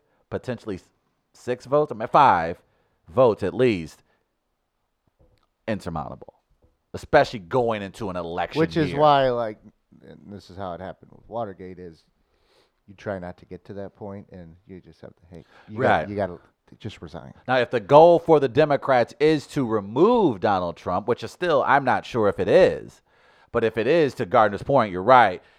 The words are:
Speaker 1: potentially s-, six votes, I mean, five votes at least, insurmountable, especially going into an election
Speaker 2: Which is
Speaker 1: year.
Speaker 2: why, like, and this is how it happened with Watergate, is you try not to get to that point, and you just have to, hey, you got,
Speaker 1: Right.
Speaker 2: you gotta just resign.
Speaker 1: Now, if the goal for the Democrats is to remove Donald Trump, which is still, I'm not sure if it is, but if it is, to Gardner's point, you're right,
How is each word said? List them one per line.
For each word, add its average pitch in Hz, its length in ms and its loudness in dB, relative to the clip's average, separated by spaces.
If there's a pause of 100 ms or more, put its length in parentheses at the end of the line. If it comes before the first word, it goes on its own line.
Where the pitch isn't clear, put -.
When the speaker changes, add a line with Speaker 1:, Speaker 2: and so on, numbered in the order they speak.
(280)
Speaker 1:
potentially 107 460 -10
s-, - 140 -16 (440)
six - 340 -10
votes, 147 260 0
I - 20 -10
mean, 110 140 -10
five 92 520 4 (480)
votes 107 340 2
at 87 120 -4
least, 101 480 -2 (1600)
insurmountable, 85 680 -10 (600)
especially 139 460 0
going 110 420 -2
into 95 280 -10
an 90 60 -8
election 87 440 -6
Speaker 2:
Which 165 160 -2
is 151 140 0
Speaker 1:
year. 143 100 -4
Speaker 2:
why, 139 300 4
like, 117 280 -6 (480)
and 78 200 -20
this 95 240 -18
is 87 60 -20
how 92 180 -10
it 85 60 -14
happened 92 340 -16
with - 140 -20
Watergate, 95 500 -12
is 87 260 -20 (840)
you 101 80 -20
try 98 240 -10
not 90 200 -14
to - 80 -20
get 90 200 -18
to 107 80 -16
that 98 200 -14
point, 101 380 -16
and 85 240 -20 (100)
you 92 140 -20
just 82 200 -20
have - 160 -20
to, - 140 -20
hey, 85 140 -20 (240)
you 107 120 -12
got, 127 80 0 (120)
Speaker 1:
Right. 82 80 -8
Speaker 2:
you 101 80 -8
gotta 90 220 -6 (400)
just - 240 -16
resign. 78 300 -18 (140)
Speaker 1:
Now, 127 120 0
if 120 120 0
the 123 100 -2
goal 160 380 6
for 160 220 2
the 135 80 -2
Democrats 135 720 0
is 151 280 2
to 135 180 -4
remove 117 720 0
Donald 90 360 -2
Trump, 98 320 -6
which 120 140 -2
is 107 80 -12
still, 156 360 -2
I'm 139 180 2
not 107 220 -2
sure 107 220 0
if 92 120 -2
it 92 80 -2
is, 113 540 2 (500)
but 117 120 -2
if 110 120 0
it 110 100 0
is, 151 280 2
to 117 120 -6
Gardner's 104 360 2
point, 117 300 0
you're 92 100 -6
right, 110 400 6 (160)